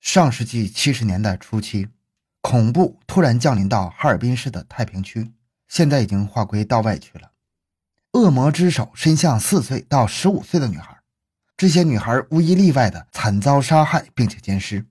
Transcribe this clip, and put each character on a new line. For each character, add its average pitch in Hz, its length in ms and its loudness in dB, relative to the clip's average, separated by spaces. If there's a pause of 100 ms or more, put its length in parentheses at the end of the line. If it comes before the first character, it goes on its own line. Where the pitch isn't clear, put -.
上 165 260 2
世 117 140 -4
纪 110 240 -4
七 - 240 -2
十 117 100 -4
年 98 160 -2
代 104 160 -2
初 - 240 -6
期， 101 280 -6 (520)
恐 117 320 0
怖 170 360 0
突 185 140 0
然 123 180 2
降 123 180 0
临 98 100 0
到 98 220 -2
哈 - 180 -4
尔 98 120 2
滨 123 180 -2
市 120 140 -8
的 90 140 -12
太 - 200 -6
平 95 160 -10
区， 113 300 -10 (360)
现 156 220 0
在 139 120 2
已 107 40 0
经 98 220 -2
划 107 180 -4
归 104 180 -4
到 113 180 0
外 107 140 -2
区 - 220 -18
了。 - 140 -20 (800)
恶 233 180 4
魔 135 220 2
之 175 180 2
手 123 240 -4
伸 160 240 0
向 139 220 2
四 160 240 0
岁 - 260 -6
到 131 160 2
十 - 220 -2
五 196 160 0
岁 - 160 -2
的 135 80 -2
女 87 100 -6
孩， - 180 -20 (600)
这 190 100 2
些 175 140 4
女 151 160 2
孩 117 320 -2
无 160 100 2
一 165 140 4
例 185 180 4
外 127 160 2
的 85 240 -8
惨 104 300 -2
遭 139 180 4
杀 156 240 2
害 151 300 -2
并 117 160 0
且 - 100 -12
奸 98 200 -4
尸。 101 320 -8